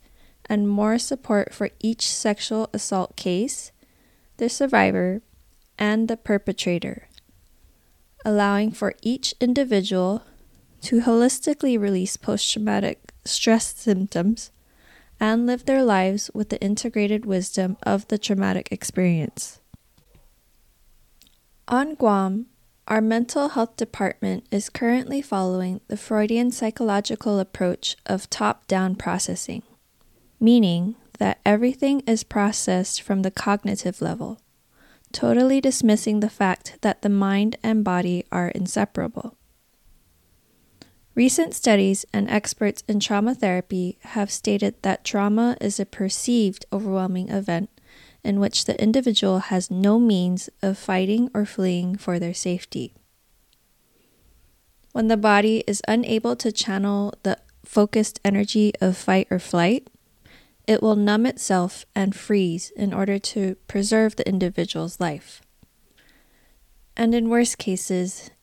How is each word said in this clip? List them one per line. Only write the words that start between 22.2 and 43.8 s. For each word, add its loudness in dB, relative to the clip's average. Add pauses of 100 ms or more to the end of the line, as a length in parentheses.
our 2
mental 0
health -2
department -4
is -2
currently -2
following -2
the -6
Freudian 0
psychological -2
approach -4
of -4
top-down -2
processing, -6 (760)
meaning 4 (240)
that -2
everything 2
is 0
processed -2
from -2
the -2
cognitive -4
level, -6 (720)
totally 2
dismissing 2
the 0
fact -4
that 0
the 0
mind 2
and 2
body 0
are -2
inseparable. -4 (1800)
Recent 2
studies 2
and -2
experts -2
in 0
trauma 0
therapy -2